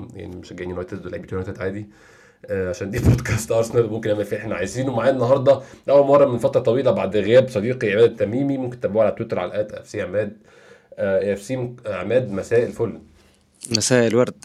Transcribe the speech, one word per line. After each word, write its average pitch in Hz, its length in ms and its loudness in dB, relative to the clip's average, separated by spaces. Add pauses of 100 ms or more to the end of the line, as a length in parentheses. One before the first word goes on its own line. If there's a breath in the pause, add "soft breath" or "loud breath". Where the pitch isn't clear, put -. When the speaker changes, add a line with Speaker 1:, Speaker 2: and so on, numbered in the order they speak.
(140)
Speaker 1:
يعني 90 220 -14
مشجعين 90 340 -12
يونايتد 90 360 -10
ولاعيبة 90 260 -12
يونايتد 92 300 -8
عادي. 101 260 -8 (580 soft breath)
آه، 95 240 -4
عشان 98 200 -6
دي 120 120 -4
<laughs> - 60 6
بودكاست 113 440 0
أرسنال، 113 380 2
ممكن 110 200 -4
نعمل 104 140 0
فيه 104 120 -4
احنا 104 180 -6
عايزينه. 120 420 -4
معايا 120 160 2
النهاردة 131 480 4 (260 loud breath)
لأول 139 200 6
مرة 139 200 6
من 120 120 -2
فترة 135 220 2
طويلة 127 300 2
بعد 98 260 0
غياب 113 320 2
صديقي 113 440 -2
عماد 110 180 6
التميمي، 131 480 -2
ممكن 123 220 -8
تتابعوه 107 240 2
على 101 100 2
تويتر 107 240 -6
على 92 220 -4
آت - 120 -6
إف - 160 -16
سي 104 140 -8
عماد. 101 340 -4 (580 soft breath)
آه، 98 240 0
إيه 98 140 0
إف 95 100 -4
سي 131 140 -6
عم-، 123 200 -8 (100)
عماد، 104 440 -2
مساء 98 320 0
الفل. 101 360 -4 (800 soft breath)
Speaker 2:
مساء 120 300 4
الورد، 113 280 2 (100)